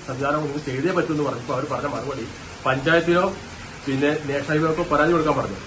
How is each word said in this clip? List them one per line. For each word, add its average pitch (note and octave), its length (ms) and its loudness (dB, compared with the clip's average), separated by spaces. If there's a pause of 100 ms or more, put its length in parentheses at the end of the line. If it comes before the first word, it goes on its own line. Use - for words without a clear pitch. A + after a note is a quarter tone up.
സംവിധാനം C#3 380 -2
നിങ്ങൾ C#3+ 240 -4
ചെയ്തേ C#3+ 280 0
പറ്റുമെന്ന് D#3+ 320 2
പറഞ്ഞപ്പോൾ B2 280 -4
അവർ C#3+ 160 -2
പറഞ്ഞ C#3 220 -2
മറുപടി A#2 300 -6 (420)
പഞ്ചായത്തിനോ E3 580 4 (600)
പിന്നെ C#3 240 2 (200)
നാഷണൽ C#3 200 -2
ഹൈവേക്കോ D#3+ 340 2 (100)
പരാതി D3+ 220 6
കൊടുക്കാൻ D#3 240 4
പറഞ്ഞു. G2+ 280 -4